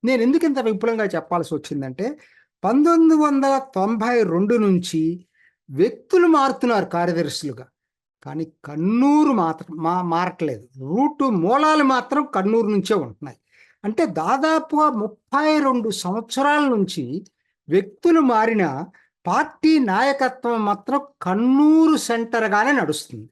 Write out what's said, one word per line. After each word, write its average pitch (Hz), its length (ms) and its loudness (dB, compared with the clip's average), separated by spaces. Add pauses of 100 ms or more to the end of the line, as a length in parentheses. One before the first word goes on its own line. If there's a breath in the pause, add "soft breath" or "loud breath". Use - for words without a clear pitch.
నేను 247 180 2
ఎందుకు 285 240 2
ఇంత 277 140 0
విపులంగా 226 460 -2
చెప్పాల్సి 170 480 -4
వచ్చిందంటే 151 640 -8 (440 soft breath)
పంతొమ్మిది 320 580 4
వందల 269 400 2 (140)
తొంభై 220 480 0
రెండు 190 320 0
నుంచి 180 720 0 (440)
వ్యక్తులు 240 580 0
మారుతున్నారు 262 580 2
కార్యదర్శులుగా, 165 800 -4 (560)
కానీ 156 240 -10 (180)
కన్నూరు 247 680 2
మాత్రం 165 460 -2
మా-, 170 240 -2
మారట్లేదు. 170 680 -4 (100)
రూటు 240 460 -2
మూలాలు 269 600 2
మాత్రం 269 520 -2
కన్నూరు 208 320 0
నుంచే 208 280 -2
ఉంటున్నాయి. 131 420 -8 (460 soft breath)
అంటే 220 220 -2
దాదాపుగా 302 840 0
ముప్పై 277 720 -2
రెండు 247 300 0
సంవత్సరాల 254 800 -2
నుంచి 185 580 -4 (440)
వ్యక్తులు 196 500 0
మారినా 214 680 0 (400 soft breath)
పార్టీ 294 520 0
నాయకత్వం 247 840 0
మాత్రం 208 360 -2 (200)
కన్నూరు 285 760 4
సెంటర్‌గానే 220 720 0
నడుస్తుంది. 151 600 -4